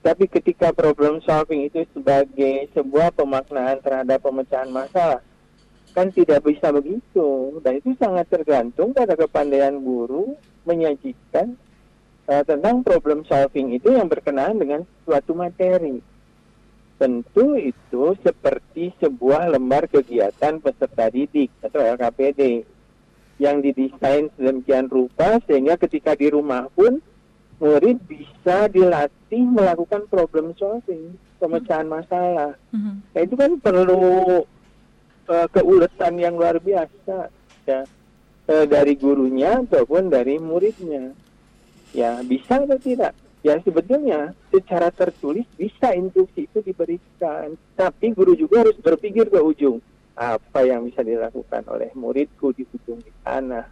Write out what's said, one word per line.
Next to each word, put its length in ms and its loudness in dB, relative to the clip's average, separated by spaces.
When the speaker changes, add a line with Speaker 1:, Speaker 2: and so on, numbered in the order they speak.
Speaker 1:
Tapi 300 0
ketika 400 0
problem 500 0
solving 460 -2
itu 240 -6
sebagai 800 -2
sebuah 420 0
pemaknaan 720 -4
terhadap 400 -2
pemecahan 480 -4
masalah, 500 -2
kan 160 0
tidak 320 4
bisa 320 0
begitu. 880 -2
Dan 160 -2
itu 160 -4
sangat 320 -2
tergantung 640 0
pada 240 0
kepandaian 640 0
guru 560 -4
menyajikan, 880 -4
eh, 160 2
tentang 400 0
problem 400 2
solving 560 0
itu 160 4
yang 160 2
berkenaan 480 -2
dengan 240 -2
suatu 240 0
materi. 720 -2
Tentu 560 0
itu 480 -4
seperti 800 -4
sebuah 560 0
lembar 320 0
kegiatan 720 0
peserta 480 -2
didik 560 -2
atau 160 -4
L 160 0
K 160 -6
P 80 -14
D 60 -2
yang 240 0
didesain 720 0
sedemikian 560 0
rupa 560 2
sehingga 320 2
ketika 320 -2
di 160 0
rumah 480 -2
pun 240 4
murid 440 4
bisa 640 -2
dilatih 800 2
melakukan 640 0
problem 480 0
solving, 560 -8
pemecahan 480 -4
masalah. 720 -4
Speaker 2:
Mhm. 180 -6
Speaker 1:
Nah, 80 0
itu 120 -2
kan 240 2
perlu, 840 4
eh, 260 0
keuletan 640 4
yang 240 -2
luar 240 0
biasa 640 -4
ya, 160 -4
eh, 240 4
dari 240 4
gurunya 720 0
ataupun 400 2
dari 320 0
muridnya. 720 -4
Ya, 320 -4
bisa 400 0
atau 160 0
tidak? 360 -2
Ya, 200 2
sebetulnya 720 -2
secara 400 0
tertulis 560 -4
bisa 360 -2
instruksi 520 -2
itu 160 -6
diberikan, 960 -8
tapi 360 -2
guru 220 4
juga 300 2
harus 120 4
berpikir 520 0
ke 80 2
ujung, 440 2
apa 480 -2
yang 200 0
bisa 200 -6
dilakukan 640 -6
oleh 240 -8
muridku 600 -4
di 120 -10
ujung 360 -14
di 200 -20
sana? 500 -8